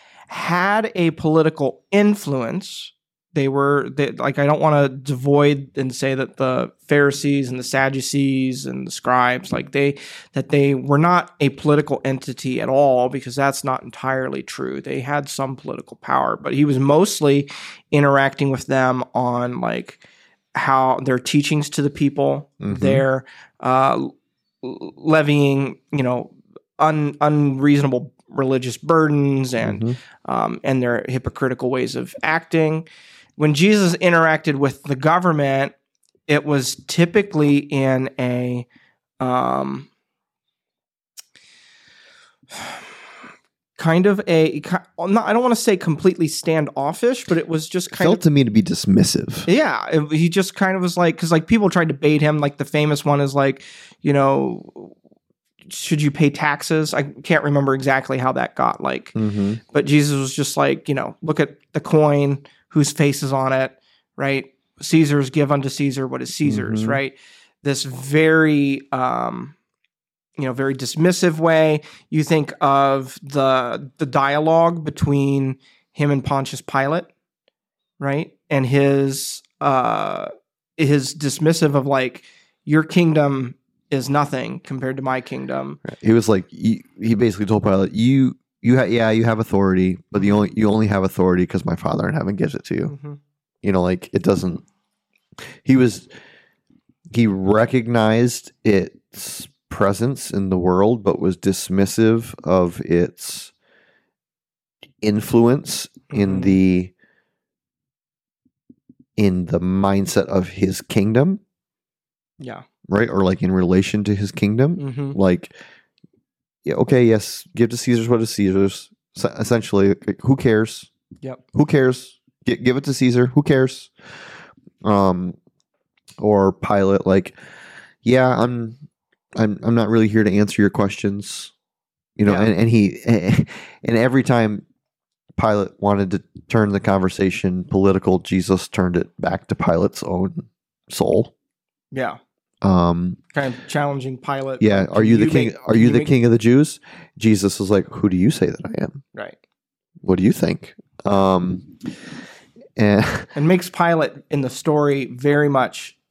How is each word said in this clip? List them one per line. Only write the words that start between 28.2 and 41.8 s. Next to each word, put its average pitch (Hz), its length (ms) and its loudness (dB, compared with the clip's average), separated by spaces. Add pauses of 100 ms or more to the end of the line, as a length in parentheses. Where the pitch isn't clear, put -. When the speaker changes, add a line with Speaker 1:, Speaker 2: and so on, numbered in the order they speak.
Speaker 1:
religious 131 480 -2
burdens 143 760 0
and, 110 280 -4
Speaker 2:
Mm-hmm. - 500 -8
Speaker 1:
um, 57 320 -4
and 135 180 0
their 120 260 -2
hypocritical 127 640 -4
ways 127 260 -4
of 123 180 -10 (100)
acting. 160 640 -2 (480)
When 151 180 2
Jesus 185 440 4
interacted 160 580 2
with 135 280 -2
the 143 140 -4
government, 147 760 0 (540)
it 147 160 2
was 139 320 -2 (120)
typically 170 720 2
in 135 500 -2 (100)
a, 123 480 -4 (540)
um, 131 640 -4 (4000)